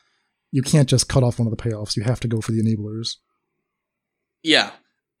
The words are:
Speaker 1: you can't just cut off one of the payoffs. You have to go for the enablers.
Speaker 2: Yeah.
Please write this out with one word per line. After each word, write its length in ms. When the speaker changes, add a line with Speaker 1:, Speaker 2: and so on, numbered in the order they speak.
Speaker 1:
you 100
can't 260
just 200
cut 160
off 160
one 80
of 80
the 60
payoffs. 340
You 80
have 160
to 80
go 120
for 120
the 100
enablers. 540
Speaker 2:
Yeah. 280